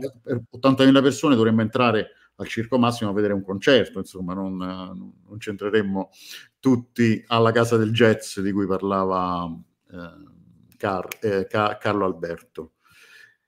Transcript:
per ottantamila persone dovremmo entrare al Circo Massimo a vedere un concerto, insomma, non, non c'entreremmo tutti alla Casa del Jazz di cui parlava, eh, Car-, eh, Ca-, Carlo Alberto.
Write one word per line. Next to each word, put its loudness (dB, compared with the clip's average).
per -6
ottantamila 6
persone 2
dovremmo 4
entrare 0
al -12
Circo -4
Massimo 0
a -4
vedere 0
un -2
concerto, 0
insomma, -10
non, -8
non -14
c'entreremmo -2
tutti 0
alla 4
Casa 2
del 0
Jazz 2
di -2
cui -2
parlava, -2
eh, -20
Car-, -6
eh, -2
Ca-, -2
Carlo -2
Alberto. -8